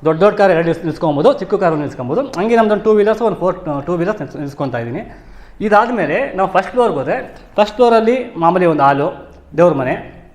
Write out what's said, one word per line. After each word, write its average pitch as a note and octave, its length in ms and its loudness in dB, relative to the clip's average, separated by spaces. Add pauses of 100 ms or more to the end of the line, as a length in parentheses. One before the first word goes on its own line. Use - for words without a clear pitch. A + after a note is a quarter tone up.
ದೊಡ್ಡ D#3+ 140 0
ದೊಡ್ಡ G3+ 180 4
ಕಾರ್ G3 140 4
ಎರಡು E3+ 140 2
ನಿಲ್ಸ್-, E3+ 180 -2
ನಿಲ್ಸ್ಕೊಬೋದು, D#3+ 500 0
ಚಿಕ್ಕ G3+ 220 -4
ಕಾರು F3 200 0
ನಿಲ್ಸ್ಕೊಬೋದು. D3 460 -6
ಹಂಗೆ A3+ 340 -2
ನಮ್ದೊಂದು G#3+ 280 2
ಟೂ A3 80 2
ವೀಲರ್ಸ್, G#3+ 300 2
ಒಂದು G#3+ 160 0
ಫೋರ್, D#3+ 480 -4
ಟೂ F3 80 -4
ವೀಲರ್ಸ್ F3+ 280 -2
ನಿಲ್ಸ್-, C#3 180 -12
ನಿಲ್ಸ್ಕೊತಾ C#3+ 380 -6
ಇದ್ದೀನಿ. A#2+ 420 -10 (420)
ಇದಾದಮೇಲೆ G3+ 760 0
ನಾವು F#3+ 160 0
ಫಸ್ಟ್ F#3+ 200 0
ಫ್ಲೋರ್‌ಗೆ A3+ 260 0
ಹೋದರೆ F#3 380 -6 (200)
ಫಸ್ಟ್ G#3 200 0
ಫ್ಲೋರಲ್ಲಿ A#3+ 600 2
ಮಾಮೂಲಿ F3 280 2
ಒಂದು D#3 180 2
ಹಾಲು, C#3+ 480 0 (260)
ದೇವ್ರ E3+ 160 4
ಮನೆ - 500 -6 (120)